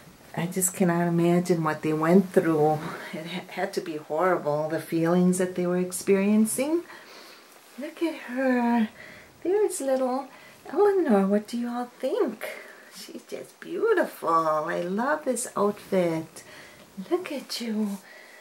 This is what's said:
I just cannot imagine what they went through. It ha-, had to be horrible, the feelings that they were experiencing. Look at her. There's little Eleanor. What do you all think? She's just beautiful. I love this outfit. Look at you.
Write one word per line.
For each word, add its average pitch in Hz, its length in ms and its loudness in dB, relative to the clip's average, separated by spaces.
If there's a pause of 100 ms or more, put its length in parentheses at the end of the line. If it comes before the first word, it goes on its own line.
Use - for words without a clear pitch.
(360)
I 170 120 -2
just 180 260 -2
cannot 175 340 2
imagine 170 560 4
what 156 200 -2
they 156 100 0
went 170 380 4
through. 156 480 4 (340)
It 165 140 -10
ha-, 175 220 -8
had 190 240 -6
to 185 80 -4
be 156 160 -8
horrible, 151 720 -2
the 160 140 -4
feelings 180 560 2
that 185 160 -2
they 180 140 -2
were 180 100 0
experiencing. 214 1040 2 (960)
Look 311 240 -12
at 311 200 -2
her. 240 680 2 (540)
There's 392 360 2
little 262 480 -2 (400)
Eleanor. 311 600 4
What 208 200 0
do 240 120 -6
you 240 100 -4
all 247 300 -6
think? 277 500 -2 (460)
She's - 340 -16
just - 300 -14
beautiful. 302 680 0
I 160 520 0
love 240 420 -2
this 240 320 -4
outfit. 180 880 -2 (680)
Look 359 200 -2
at - 300 -8
you. 214 380 -4 (420)